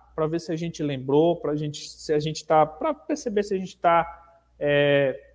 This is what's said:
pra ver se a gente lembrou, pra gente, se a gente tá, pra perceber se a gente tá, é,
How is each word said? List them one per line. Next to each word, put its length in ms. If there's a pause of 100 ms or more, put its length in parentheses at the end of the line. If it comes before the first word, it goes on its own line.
(160)
pra 120
ver 140
se 120
a 40
gente 260
lembrou, 580
pra 160
gente, 320
se 240
a 80
gente 260
tá, 180
pra 300
perceber 480
se 120
a 40
gente 200
tá, 280 (520)
é, 600 (140)